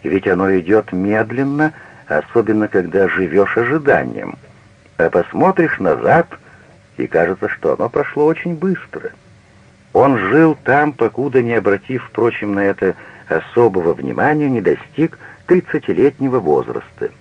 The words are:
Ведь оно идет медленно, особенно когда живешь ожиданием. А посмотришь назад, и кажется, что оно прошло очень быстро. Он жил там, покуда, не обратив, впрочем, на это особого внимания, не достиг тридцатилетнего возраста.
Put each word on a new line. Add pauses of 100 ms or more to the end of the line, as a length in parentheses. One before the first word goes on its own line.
Ведь
оно
идет
медленно, (340)
особенно
когда
живешь
ожиданием. (600)
А
посмотришь
назад, (680)
и
кажется,
что
оно
прошло
очень
быстро. (800)
Он
жил
там,
покуда,
не
обратив,
впрочем,
на
это (320)
особого
внимания,
не
достиг (260)
тридцатилетнего
возраста. (120)